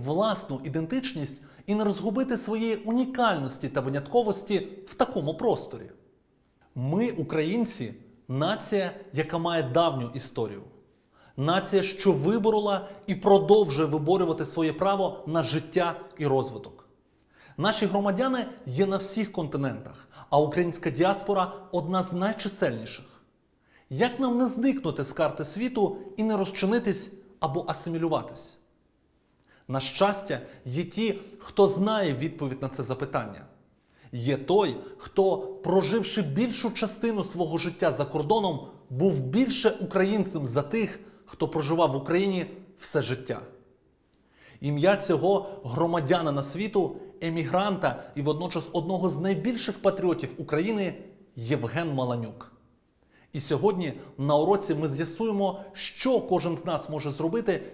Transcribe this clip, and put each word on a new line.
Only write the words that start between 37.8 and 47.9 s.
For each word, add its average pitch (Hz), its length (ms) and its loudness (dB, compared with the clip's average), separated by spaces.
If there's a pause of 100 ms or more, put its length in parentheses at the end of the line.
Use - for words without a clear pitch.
за 135 140 0
кордоном, 156 600 0 (220)
був 147 300 2
більше 208 500 2
українцем 190 800 0
за 123 140 2
тих, 220 380 -2 (260)
хто - 220 -4
проживав 160 440 2
в 135 40 -2
Україні 175 500 0 (340)
все - 220 -2
життя. 120 400 -4 (1200)
Ім'я 147 340 4
цього 190 540 2 (140)
громадянина 156 800 2
світу, 175 520 -2 (260)
емігранта 165 840 0 (120)